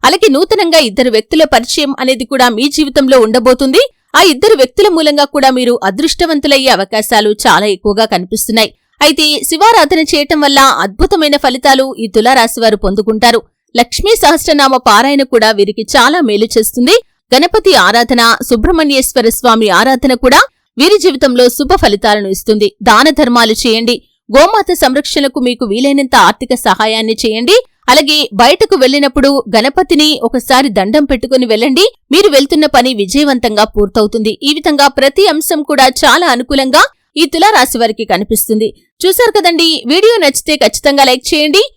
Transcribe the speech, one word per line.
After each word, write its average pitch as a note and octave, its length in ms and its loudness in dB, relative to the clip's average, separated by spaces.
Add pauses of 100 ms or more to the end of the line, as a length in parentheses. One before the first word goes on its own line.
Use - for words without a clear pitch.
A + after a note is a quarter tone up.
అలాగే F#4 300 0
నూతనంగా E4+ 520 0
ఇద్దరు B3 280 0
వ్యక్తుల D#4 280 0 (100)
పరిచయం C4+ 380 -2 (100)
అనేది B3+ 300 -4
కూడా B3+ 160 2 (100)
మీ A#3+ 80 -2 (100)
జీవితంలో C4+ 500 0
ఉండబోతుంది. B3+ 560 0 (360)
ఆ D#4 40 4 (120)
ఇద్దరు G4+ 280 2
వ్యక్తుల F4+ 340 0
మూలంగా D4 300 0 (100)
కూడా C4 220 2
మీరు B3 160 0 (160)
అదృష్టవంతులయ్యే C#4 880 -2
అవకాశాలు G#3+ 540 -2 (120)
చాలా G3 220 2 (100)
ఎక్కువగా G#3 380 -2
కనిపిస్తున్నాయి. G#3+ 560 -2 (360)
అయితే D4+ 200 0 (240)
శివారాధన E4+ 520 2 (100)
చేయటం D4 340 -2
వల్ల C#4 140 2 (260)
అద్భుతమైన C#4+ 580 -2
ఫలితాలు C4+ 420 0 (180)
ఈ A3+ 120 -8
తులారాశి A#3 480 0
వారు A3 220 0
పొందుకుంటారు. G#3+ 560 0 (400)
లక్ష్మీ G4+ 420 0
సహస్రనామ D4 520 0 (140)
పారాయణ C4+ 340 2 (100)
కూడా A3 260 2
వీరికి G#3 260 -2 (100)
చాలా C#4 240 2 (100)
మేలు G#3+ 260 0
చేస్తుంది. B3 420 0 (360)
గణపతి F4 380 2 (160)
ఆరాధన, A#3 360 0 (260)
సుబ్రహ్మణ్యేశ్వర C4 800 0 (100)
స్వామి A3+ 300 0 (120)
ఆరాధన B3+ 320 0 (120)
కూడా C4+ 160 4 (380)
వీరి F#4+ 240 4
జీవితంలో C4 400 0 (140)
శుభ C#4+ 240 -2
ఫలితాలను G#3 540 -2
ఇస్తుంది. G#3 320 -2 (200)
దాన A#3 200 4 (120)
ధర్మాలు A#3+ 420 2
చేయండి. A3+ 320 0 (420)
గోమాత F#4+ 360 2 (100)
సంరక్షణకు C#4 640 -2
మీకు B3 260 -2
వీలైనంత C4+ 440 0 (120)
ఆర్థిక A#3 260 -2 (120)
సహాయాన్ని A3 560 -2
చేయండి. A#3 340 0 (360)
అలాగే D4 260 2 (240)
బయటకు F#4 420 2
వెళ్ళినప్పుడు C#4 460 0 (260)
గణపతిని C#4+ 520 0 (200)
ఒకసారి C4 500 0
దండం G#3+ 340 0
పెట్టుకుని B3+ 400 -2
వెళ్ళండి. C4 340 0 (280)
మీరు G4 220 4
వెళ్తున్న D4 300 2 (100)
పని B3+ 160 2 (100)
విజయవంతంగా A#3+ 720 0
పూర్తవుతుంది. G#3+ 580 -2 (160)
ఈ C#4+ 100 0
విధంగా D4 300 0 (120)
ప్రతి C#4 340 2
అంశం D#4 260 -4 (100)
కూడా C4+ 160 2 (160)
చాలా E4+ 340 2
అనుకూలంగా C4+ 480 0 (380)
ఈ E4 120 0
తులారాశి D#4+ 480 0
వారికి A3 320 -2
కనిపిస్తుంది. G#3+ 560 -2 (340)
చూశారు G#4+ 340 0
కదండి, E4+ 320 0 (240)
వీడియో G#4+ 300 4
నచ్చితే D4+ 400 -2
ఖచ్చితంగా C#4 480 0
లైక్ B3+ 200 -4
చేయండి. D4+ 320 0 (140)